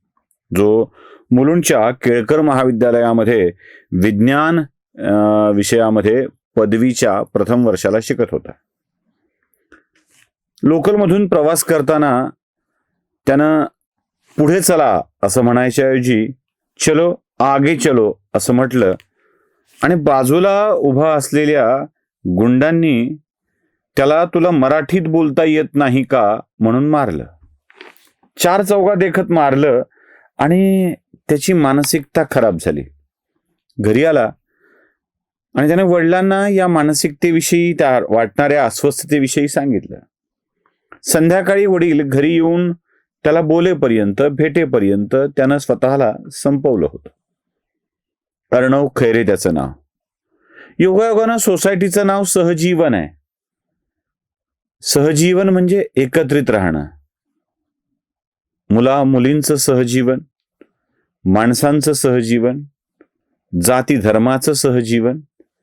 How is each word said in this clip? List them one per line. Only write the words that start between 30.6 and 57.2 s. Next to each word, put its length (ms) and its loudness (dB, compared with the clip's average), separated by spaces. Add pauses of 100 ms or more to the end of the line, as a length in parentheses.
त्याची 380 -2
मानसिकता 800 0
खराब 300 0
झाली. 220 -4 (960)
घरी 260 2
आला 260 0 (1200)
आणि 120 0
त्याने 160 2
वडिलांना 680 0
या 180 0
मानसिकतेविषयी, 1040 0
त्या 260 0 (100)
वाटणाऱ्या 560 0
अस्वस्थतेविषयी 840 -2
सांगितलं. 520 -4 (1040)
संध्याकाळी 600 0
वडील 440 0
घरी 240 0
येऊन 400 0 (500)
त्याला 180 2
बोलेपर्यंत, 800 0
भेटेपर्यंत 920 0
त्यानं 420 0
स्वतःला 560 0 (180)
संपवलं 600 -2
होतं. 160 -20 (1400)
अर्णव 440 2
खैरे 280 2
त्याचं 300 0
नाव. 180 -4 (1080)
योगायोगानं 580 2
सोसायटीचं 720 0
नाव 160 0
सहजीवन 720 0
आहे. 160 -4 (1700)
सहजीवन 680 0
म्हणजे 360 0 (100)
एकत्रित 540 0
राहणं, 360 -2 (1800)